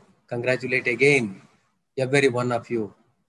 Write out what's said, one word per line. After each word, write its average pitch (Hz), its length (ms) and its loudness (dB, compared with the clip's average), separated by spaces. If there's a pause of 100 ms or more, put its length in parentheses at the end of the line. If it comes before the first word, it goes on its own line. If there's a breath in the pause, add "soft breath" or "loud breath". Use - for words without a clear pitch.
(260)
congratulate 123 640 -2
again 120 540 2 (540)
every 135 320 2
one 123 220 -2
of 117 180 -4
you 110 240 -4 (360)